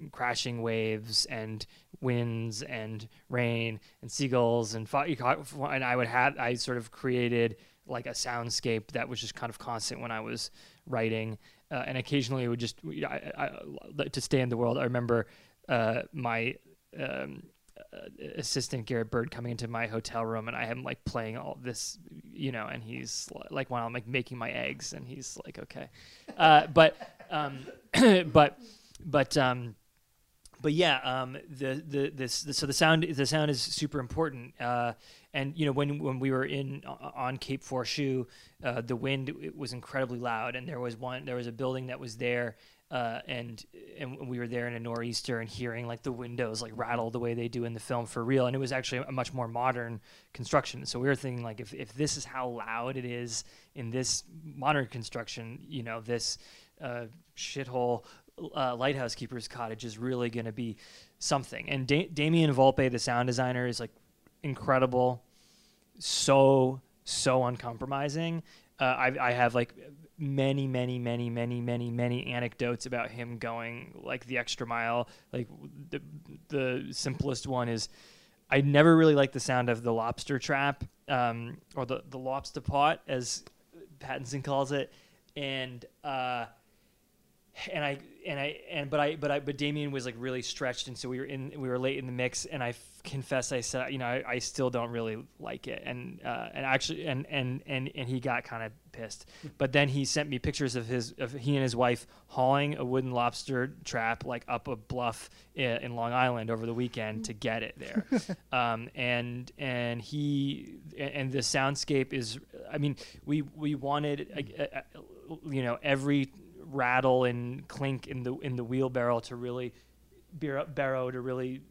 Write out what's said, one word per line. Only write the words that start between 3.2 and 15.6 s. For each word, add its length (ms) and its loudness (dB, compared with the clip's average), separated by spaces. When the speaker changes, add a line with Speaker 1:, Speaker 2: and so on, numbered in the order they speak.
Speaker 1:
rain 520 0
and 80 -12
seagulls 640 2
and 120 -6
fo-, 120 0
and 840 0
I 120 2
would 120 4
have, 300 4
I 160 0
sort 240 -2
of 140 -8
created, 640 2
like, 180 -6
a 60 -6
soundscape 800 -2
that 180 -4
was 100 -6
just 140 -8
kind 160 -6
of 80 -14
constant 420 -6
when 120 -6
I 80 -4
was 320 -6
writing, 540 -2
uh, 160 -2
and 100 -4
occasionally 460 0
it 60 0
would 100 0
just, 180 -4
I, 480 -4
I, 140 -2
I, 60 0
to 180 -2
stay 200 4
in 80 2
the 80 0
world. 200 2
I 60 0
remember, 420 4